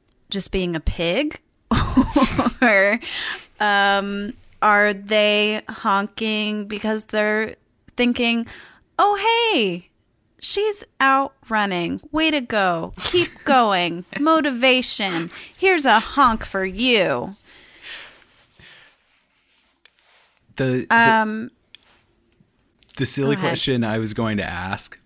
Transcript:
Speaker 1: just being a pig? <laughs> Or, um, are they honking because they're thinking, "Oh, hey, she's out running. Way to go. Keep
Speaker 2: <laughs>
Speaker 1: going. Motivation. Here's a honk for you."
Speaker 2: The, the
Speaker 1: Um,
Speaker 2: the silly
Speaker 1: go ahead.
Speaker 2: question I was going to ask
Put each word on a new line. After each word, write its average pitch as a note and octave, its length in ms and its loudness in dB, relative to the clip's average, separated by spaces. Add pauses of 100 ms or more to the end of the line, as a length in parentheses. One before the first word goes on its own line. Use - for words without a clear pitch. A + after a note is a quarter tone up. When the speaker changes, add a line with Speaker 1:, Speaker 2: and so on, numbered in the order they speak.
(280)
Speaker 1:
just F#3+ 240 -6
being F3+ 240 -2
a D#3 40 -6
pig? G3 600 -2 (300)
<laughs> - 100 2 (840)
Or, G#3 380 4 (580)
um, G3+ 760 0 (260)
are G#3 320 4
they G#3 720 0
honking G#3+ 1000 -4
because G#3+ 400 -4
they're G#3+ 500 -2 (400)
thinking, A#3 500 0 (520)
"Oh, G4+ 180 4 (380)
hey, F#3 320 -2 (540)
she's G#4 440 -2 (160)
out C4+ 320 2 (160)
running. F#3 540 -2 (100)
Way D#4 180 2
to D4 120 0
go. F#3 500 -2 (120)
Keep F4 340 0
Speaker 2:
<laughs> - 60 -20
Speaker 1:
going. F#3 600 2 (160)
Motivation. B3+ 1120 0 (260)
Here's F4 300 2
a A3 140 6
honk A#3 440 2
for F#3+ 220 -4
you." F#3+ 720 0 (3250)
Speaker 2:
The, B2+ 320 0
the A3+ 60 2
Speaker 1:
Um, A3 560 2 (1500)
Speaker 2:
the C3 80 -2
silly C#3 300 0
Speaker 1:
go F#3+ 40 -6
ahead. D3 120 -2
Speaker 2:
question B2 320 -2
I A2 140 -2
was A2 140 -4
going A2 240 -2
to F#2+ 80 -2
ask F#2 600 -8